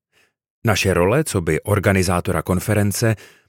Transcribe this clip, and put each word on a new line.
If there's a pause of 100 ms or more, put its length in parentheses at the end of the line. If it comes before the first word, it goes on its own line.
(640)
Naše
role,
coby
organizátora
konference, (340)